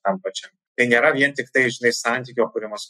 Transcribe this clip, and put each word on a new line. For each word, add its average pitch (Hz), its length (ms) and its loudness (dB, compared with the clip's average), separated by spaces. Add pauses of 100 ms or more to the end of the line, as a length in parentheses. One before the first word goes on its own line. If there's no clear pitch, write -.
tam 98 160 -2
pačiam. - 320 -10 (240)
Tai 123 160 2
nėra 135 240 4
vien 143 160 2
tik 135 240 -8
tai, 131 160 4
žinai, 120 240 0
santykio 120 560 -2
kūrimas, 107 380 -8